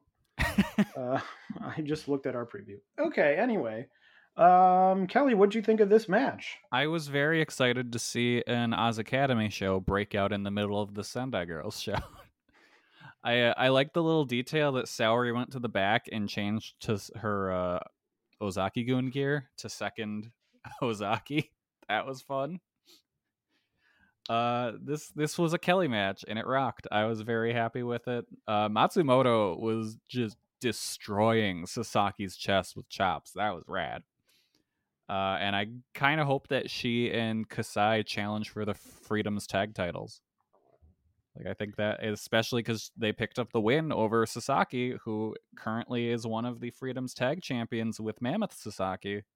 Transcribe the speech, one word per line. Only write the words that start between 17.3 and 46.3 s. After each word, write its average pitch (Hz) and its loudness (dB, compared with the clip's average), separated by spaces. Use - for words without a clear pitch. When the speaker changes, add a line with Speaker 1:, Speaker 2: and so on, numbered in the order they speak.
Speaker 1:
uh, 90 -2
Ozaki-gun 117 -2
gear 139 -2
to - -14
second 107 -8
<laughs> - -18
Ozaki. 110 -2
That 104 -2
was 135 -10
fun. 139 -6
Uh, 120 0
this, 139 -8
this 147 -4
was 170 2
a 170 -2
Kelly 180 2
match, 98 0
and 107 -4
it - -6
rocked. 131 -2
I 107 2
was 113 -2
very 117 0
happy 120 -2
with 120 -6
it. 120 -4
Uh, 107 2
Matsumoto 123 4
was 113 -4
just 117 -4
destroying 107 0
Sasaki's 101 -2
chest 95 0
with - -14
chops. 87 -2
That 98 -2
was 80 -12
rad. 76 -6
Uh, 95 -2
and 101 -2
I 104 -2
kinda 147 0
hope 139 -2
that - -2
she 120 0
and 110 -2
Kasai 110 0
challenge 107 -4
for 107 -6
the 104 -2
Freedom's 104 -4
tag 104 -2
titles. 95 -6
Like, - -12
I 95 -4
think 104 -8
that, 104 -2
especially 113 -2
'cause 113 -6
they 107 0
picked - -4
up 117 -4
the 117 2
win 143 2
over 110 2
Sasaki, 127 -2
who 110 -4
currently 117 -4
is 117 -2
one 113 -4